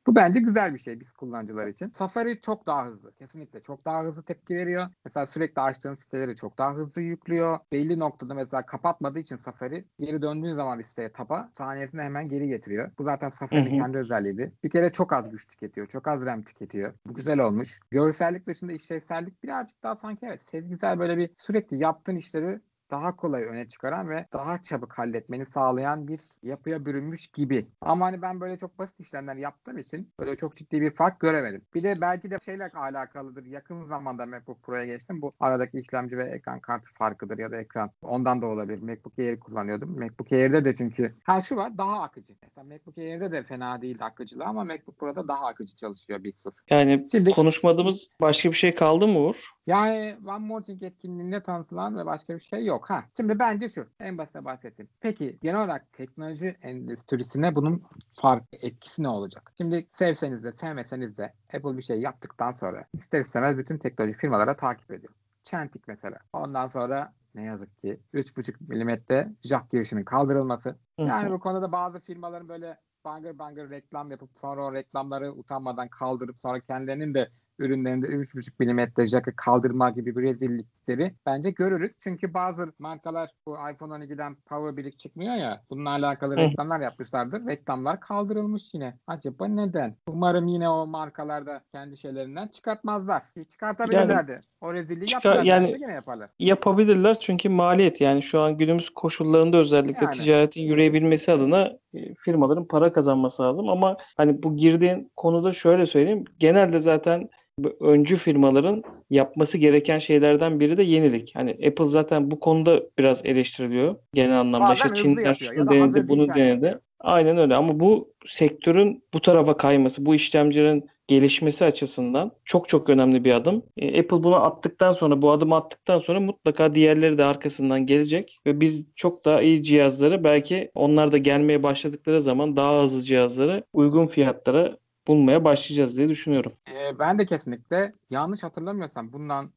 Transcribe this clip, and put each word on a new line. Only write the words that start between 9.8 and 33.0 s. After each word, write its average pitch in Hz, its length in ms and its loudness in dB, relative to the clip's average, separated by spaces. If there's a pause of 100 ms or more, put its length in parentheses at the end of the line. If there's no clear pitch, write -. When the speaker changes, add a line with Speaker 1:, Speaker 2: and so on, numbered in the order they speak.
Speaker 1:
geri 151 220 -8
döndüğün 156 340 -6
zaman 131 240 -8
bir 110 40 -14
siteye 110 280 -12
taba 127 460 -10
saniyesinde 135 440 -12
hemen 143 280 -10
geri 139 180 -6
getiriyor. 110 500 -8
Bu 147 60 -10
zaten 139 260 -6
Safari'nin 135 420 -2
Speaker 2:
Hı 139 40 0
hı. - 20 0
Speaker 1:
kendi 131 200 -2
özelliğiydi. 113 540 -4 (120)
Bir 151 60 -6
kere 170 220 2
çok - 220 -2
az 120 160 -4
güç 110 180 -16
tüketiyor. 104 400 -14
Çok 131 200 -12
az 139 180 -4
ram 117 180 -8
tüketiyor. 101 500 -12 (140)
Bu 123 60 -16
güzel 139 260 -2
olmuş. 110 400 -2 (120)
Görsellik 156 560 -2
dışında 175 240 -10
işlevsellik 165 720 -12
birazcık 254 400 -12
daha 220 120 -8
sanki 214 300 -16
evet, 220 160 -14
sezgisel 175 580 -6
böyle 170 180 -2
bir 170 200 -2
sürekli 208 400 -4
yaptığın 160 380 -4
işleri 170 440 -8 (320)
daha 165 240 -6
kolay 139 280 -6
öne 117 240 -10
çıkaran 160 420 -10
ve 156 240 -10
daha 160 280 -10
çabuk 123 320 -10
halletmeni 120 520 -10
sağlayan 139 600 -2
bir 156 140 -12 (220)
yapıya 139 420 -10
bürünmüş 143 420 -10
gibi. 131 400 -4 (140)
Ama 175 240 0
hani 185 160 -6
ben 185 200 -10
böyle 185 160 -10
çok 180 220 -16
basit 190 200 -14
işlemler 139 360 -14
yaptığım 143 420 -14
için 156 420 -14
böyle 139 160 -8
çok 151 200 -10
ciddi 156 260 -6
bir 151 100 0
fark 180 280 -2
göremedim. 135 420 -2 (120)
Bir 170 100 -4
de 196 180 -4
belki 180 300 -4
de 196 140 -8
şeyle 190 260 -14
alakalıdır. 135 760 -12